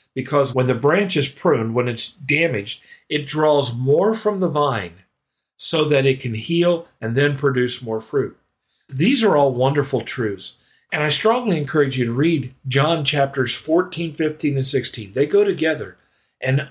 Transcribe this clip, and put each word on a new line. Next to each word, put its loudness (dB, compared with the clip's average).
because 0
when 2
the 2
branch 2
is 2
pruned, 0
when 0
it's -6
damaged, -2
it -4
draws 2
more 2
from -2
the 0
vine -2
so -2
that 2
it 2
can -6
heal 0
and -4
then 2
produce -2
more -4
fruit. -4
These 2
are 4
all 4
wonderful 0
truths, -6
and -2
I 0
strongly 2
encourage 0
you 0
to -2
read 0
John 2
chapters 0
fourteen, 0
fifteen, -2
and 0
sixteen. -4
They 0
go 4
together, -2
and 0